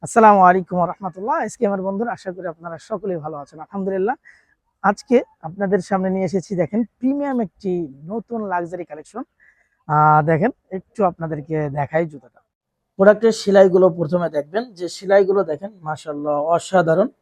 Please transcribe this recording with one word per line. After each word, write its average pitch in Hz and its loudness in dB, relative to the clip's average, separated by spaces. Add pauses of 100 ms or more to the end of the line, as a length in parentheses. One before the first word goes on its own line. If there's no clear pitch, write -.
আসসালামু 214 6
আলাইকুম 180 4
ওয়া 170 0
রাহমাতুল্লাহ। 190 -6 (100)
এসকেএম 208 -4
এর 190 -4
বন্ধুরা, 196 -4
আশা 185 -12
করি 180 -12
আপনারা 165 -14
সকলেই 190 -8
ভালো 156 -8
আছেন। 143 -16
আলহামদুলিল্লাহ, 190 -6 (680)
আজকে 208 0 (240)
আপনাদের 185 -2
সামনে 190 -2
নিয়ে 190 -2
এসেছি, 180 -4
দেখেন, 190 -2 (140)
প্রিমিয়াম 277 -4
একটি 180 -6 (160)
নতুন 220 -10
লাক্সারি 175 -6
কালেকশন। 156 -16 (680)
আহ, 151 4 (100)
দেখেন, 165 0 (200)
একটু 190 -6
আপনাদেরকে 156 -4
দেখাই 151 -4
জুতাটা। - -18 (560)
প্রোডাক্টের 208 4
সেলাইগুলো 190 6
প্রথমে 170 -2
দেখবেন, 165 -6
যে 170 -8
সেলাইগুলো 196 2
দেখেন, 160 -8 (120)
মাশাআল্লাহ, 151 -6
অসাধারণ। 170 2 (140)